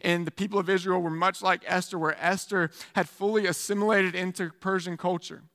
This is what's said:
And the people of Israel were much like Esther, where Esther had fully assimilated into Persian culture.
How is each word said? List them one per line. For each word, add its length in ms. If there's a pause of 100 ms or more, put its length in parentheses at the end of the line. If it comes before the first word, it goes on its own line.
And 240
the 40
people 280
of 100
Israel 320
were 80
much 320
like 240
Esther, 320
where 260
Esther 460 (240)
had 160
fully 380
assimilated 640
into 380
Persian 460
culture. 440 (140)